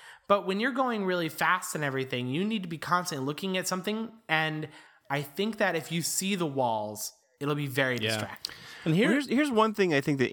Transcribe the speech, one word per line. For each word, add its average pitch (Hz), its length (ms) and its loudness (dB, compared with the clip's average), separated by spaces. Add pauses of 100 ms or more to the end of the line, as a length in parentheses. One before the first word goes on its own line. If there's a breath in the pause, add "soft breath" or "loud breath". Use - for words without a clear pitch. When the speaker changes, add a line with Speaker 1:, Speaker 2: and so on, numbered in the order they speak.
(280 loud breath)
Speaker 1:
But 196 180 4
when 190 140 0
you're 254 120 0
going 240 320 0
really 180 240 0
fast 170 460 0
and 156 100 -2
everything, 131 440 -2
you 151 160 0
need 214 180 -2
to 175 60 -8
be 165 100 -6
constantly 170 480 0
looking 185 320 -2
at 180 100 -2
something. 214 420 -2 (180)
And 156 400 0 (420 loud breath)
I 143 120 0
think 214 360 -4
that 190 180 2
if 156 160 -6
you 165 100 0
see 190 340 0
the 170 100 0
walls, 113 640 -2 (280)
it'll 143 140 0
be 147 120 -2
very 131 340 0
Speaker 2:
Yeah. 107 120 0
Speaker 1:
distracting. - 420 -6 (300 loud breath)
Speaker 2:
And 165 100 2
Speaker 3:
Well, - 40 6
Speaker 2:
here 226 140 6
Speaker 3:
here's, 277 160 0
here's 285 220 2
one 220 240 4
thing 185 180 4
I 143 80 4
think 143 180 2
that 123 140 4